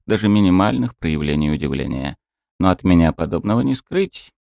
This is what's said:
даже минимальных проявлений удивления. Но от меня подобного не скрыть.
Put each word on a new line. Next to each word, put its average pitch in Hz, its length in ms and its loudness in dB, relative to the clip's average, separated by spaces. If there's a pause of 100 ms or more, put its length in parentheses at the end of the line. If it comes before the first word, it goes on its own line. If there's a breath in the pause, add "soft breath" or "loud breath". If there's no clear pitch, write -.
даже 110 220 0
минимальных 104 680 2
проявлений 76 540 -2
удивления. 69 680 -4 (440)
Но 92 100 2
от 87 140 -2
меня 85 280 4
подобного 95 500 -2
не 135 120 0
скрыть. - 560 -6 (120)